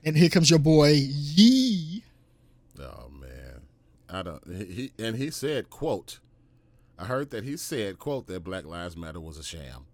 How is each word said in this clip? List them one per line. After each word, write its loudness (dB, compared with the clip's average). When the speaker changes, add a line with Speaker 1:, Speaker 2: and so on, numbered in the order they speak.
Speaker 1:
and 0
here 8
comes 4
your 8
boy 6
Yee. 4
Speaker 2:
Oh -16
man, -20
I -10
don't. -12
He, -10
he -8
and -4
he -6
said, -6
"quote." -8
I -12
heard -6
that -8
he -10
said, -6
"quote," -8
that -10
Black -10
Lives -12
Matter -12
was -14
a -16
sham. -16